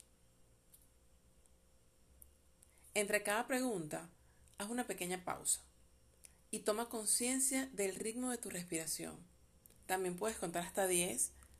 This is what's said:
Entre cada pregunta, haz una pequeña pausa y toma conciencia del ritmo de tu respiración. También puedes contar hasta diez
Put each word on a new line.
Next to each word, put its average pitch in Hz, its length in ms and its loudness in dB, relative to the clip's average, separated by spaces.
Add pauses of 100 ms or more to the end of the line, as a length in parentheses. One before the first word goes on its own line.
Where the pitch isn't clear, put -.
(3000)
Entre 208 280 4
cada 208 260 2
pregunta, 175 600 0 (500)
haz 202 120 -6
una 240 160 0
pequeña 180 380 -4
pausa - 380 0 (880)
y 214 100 -4
toma 220 280 2
conciencia 262 840 2
del 190 240 0
ritmo 247 340 -2
de 240 80 -2
tu 202 120 -6
respiración. 165 680 -4 (680)
También 185 300 0
puedes 220 200 0
contar 175 280 -2
hasta 190 220 2
diez 185 460 2 (280)